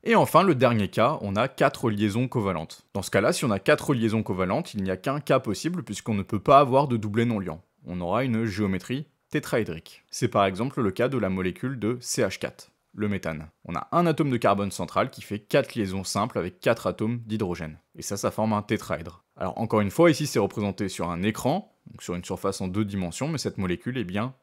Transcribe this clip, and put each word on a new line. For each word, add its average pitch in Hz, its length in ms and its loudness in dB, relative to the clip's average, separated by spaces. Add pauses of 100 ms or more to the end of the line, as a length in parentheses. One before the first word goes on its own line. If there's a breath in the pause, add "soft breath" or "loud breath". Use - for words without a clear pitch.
Et 233 80 6
enfin, 160 280 8
le 185 100 6
dernier 120 340 4
cas, 127 340 2
on 98 140 -4
a 117 120 2
quatre - 420 0
liaisons 107 380 0
covalentes. 95 640 -4
Dans 98 80 -2
ce - 80 -8
cas-là, 113 240 4
si - 100 -2
on 131 60 2
a 101 80 2
quatre 147 380 2
liaisons 110 260 2
covalentes, 101 540 -2
il 98 80 -2
n'y 92 80 -2
a 92 60 -2
qu'un 139 220 -4
cas 139 200 2
possible 156 420 -4
puisqu'on 110 320 -6
ne 101 80 0
peut 104 160 -4
pas 139 220 8
avoir 135 280 4
de 120 80 0
doublet 110 300 0
non 113 140 0
liant. 87 240 -6 (240)
On 90 140 -6
aura 98 220 0
une 117 220 0
géométrie 104 640 -2 (240)
tétraédrique. 104 800 -4
C'est - 160 -2
par 104 180 4
exemple 98 380 -2
le 98 80 2
cas 120 180 0
de 135 80 -2
la 101 120 0
molécule 95 500 -4
de 113 220 -2
C - 200 -4
H 95 160 -2
quatre, - 320 -10 (240)
le 104 160 -2
méthane. 82 380 -6 (180)
On 87 80 -8
a - 180 -6
un 170 140 2
atome 151 240 0
de 120 80 0
carbone 101 320 2
central 98 400 -2
qui - 140 -16
fait 104 160 -8
quatre - 340 0
liaisons 98 300 -2
simples 104 340 -4
avec 90 220 -4
quatre - 260 0
atomes 110 400 -2
d'hydrogène. 87 540 -6 (180)
Et 117 60 -14
ça, 101 120 -6
ça 101 140 -2
forme 110 240 0
un 104 80 0
tétraèdre. - 640 -6 (120)
Alors - 240 -6
encore 110 220 2
une 101 80 0
fois, 165 220 6
ici 147 160 0
c'est - 100 -2
représenté 101 500 -2
sur 87 220 -4
un 87 140 -4
écran, 127 500 -2 (140)
donc - 160 -20
sur 90 100 -6
une 90 100 -6
surface 98 380 -4
en 95 60 -4
deux 104 180 0
dimensions, 98 420 -4
mais 156 120 -4
cette - 180 -6
molécule 95 400 -4
est 117 60 -4
bien 101 400 -4